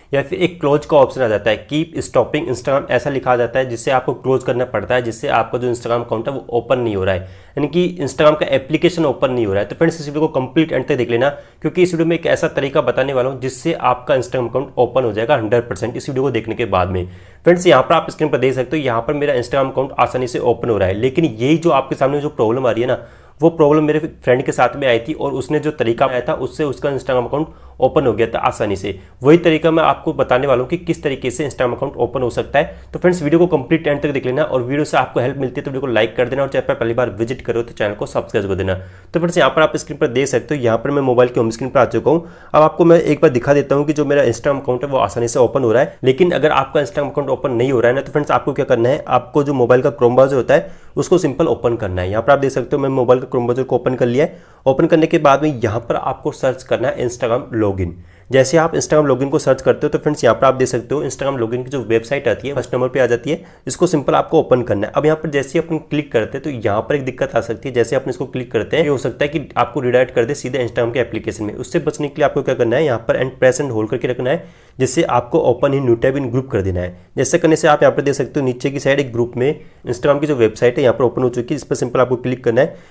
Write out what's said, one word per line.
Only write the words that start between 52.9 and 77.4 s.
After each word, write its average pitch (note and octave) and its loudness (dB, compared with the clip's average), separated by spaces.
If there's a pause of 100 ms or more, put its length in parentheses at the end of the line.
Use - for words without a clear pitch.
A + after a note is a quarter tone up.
मोबाइल B2 2
का B2+ -10
Chrome B2+ -2
ब्राउज़र B2 0
को B2+ -2
ओपन B2+ 0
कर B2 0
लिया B2 2
है। - -12 (100)
ओपन C3+ 2
करने D#3+ 4
के E3+ 0
बाद C#3+ 4
में D#3 2
यहाँ A2 -2
पर - -4
आपको C#3 -4
सर्च C3 -4
करना A#2 -2
है B2+ -2
Instagram A#2+ -2
लॉगिन। F#2+ 0 (360)
जैसे C3 4
आप E3 2
Instagram D3+ 2
लॉगिन C#3 2
को D3 0
सर्च C3+ 0
करते - 0
हो - 0
तो D#3 -2
फ्रेंड्स, D3 -2
यहाँ A2+ 6
पर C3+ 2
आप B2+ 4
देख B2+ 0
सकते B2 -4
हो D3+ -2
Instagram C#3 -4
लॉगिन A#2+ -4
की B2 -12
जो C#3 -6
वेबसाइट A2+ 0
आती A2+ -2
है C#3 -6
फर्स्ट B2 -4
नंबर B2+ 0
पे B2+ -2
आ B2+ 6
जाती A#2 0
है, F3 -4 (240)
इसको E3 0
सिंपल D3+ 0
आपको C#3+ 2
ओपन C3 2
करना G#2 -2
है। - -10
अब C#3+ 0
यहाँ D#3 2
पर D#3+ -6
जैसे C#3 -2
ही D#3+ -2
अपन E3 -4
क्लिक D3 -6
करते A2 -2
हैं C3 -10
तो A2 -6
यहाँ G#2 -2
पर C#3+ -4
एक C#3 -2
दिक्कत C3 -4
आ A#2 2
सकती A2+ -6
है, A#2+ -6
जैसे A#2 0
अपन C3 -2
इसको C3 -6
क्लिक B2 -8
करते G#2+ -2
हैं D#3+ 4
ये D3 0
हो C#3 2
सकता B2 -4
है D3+ -2
कि D3+ -6 (100)
आपको A#2+ -2
रीडायरेक्ट B2 2
कर A#2+ 2
दे A2 -4
सीधे B2+ -4
Instagram A#2 -2
के C3 -2
एप्लीकेशन A2 -4
में। G#2 -4
उससे - -4
बचने D3 -4
के C3+ -10
लिए D3 2
आपको C3+ 0
क्या C3 -2
करना A#2 2
है, D#3 2
यहाँ A#2+ 0
पर B2 -2
and C3 -8
press B2+ 4
and C#3+ -2
hold A2 -2
करके C3 -4
रखना B2+ -2
है, E3+ -2 (360)
जिससे B2+ 2
आपको B2 0 (120)
open C#3 2
in C#3 0
new A#2 4
tab C3+ 2
in C3+ -4
group B2+ -4
कर G#2+ 0
देना F#2 -2
है। F2+ -8 (220)
जैसे C3+ 0
करने D#3+ 4